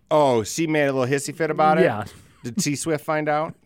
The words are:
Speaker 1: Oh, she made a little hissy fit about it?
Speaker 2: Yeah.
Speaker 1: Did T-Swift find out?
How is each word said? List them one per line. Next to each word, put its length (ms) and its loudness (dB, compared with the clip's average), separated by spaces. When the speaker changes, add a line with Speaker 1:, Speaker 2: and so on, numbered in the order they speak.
Speaker 1:
Oh, 320 4
she 240 -4
made 200 2
a 60 0
little 200 0
hissy 220 -4
fit 160 -2
about 260 2
it? 60 4
Speaker 2:
Yeah. 220 0
Speaker 1:
Did 140 -8
T-Swift 460 -4
find 260 -2
out? 260 -2